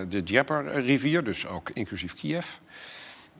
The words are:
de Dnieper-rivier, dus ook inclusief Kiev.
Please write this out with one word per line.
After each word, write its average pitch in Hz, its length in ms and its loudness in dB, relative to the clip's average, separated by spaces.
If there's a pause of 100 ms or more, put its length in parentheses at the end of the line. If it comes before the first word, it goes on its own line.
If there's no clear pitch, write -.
de 95 140 2
Dnieper-rivier, 139 1000 4
dus 104 240 0
ook 87 220 -6
inclusief 92 440 -4
Kiev. 160 340 -2 (920)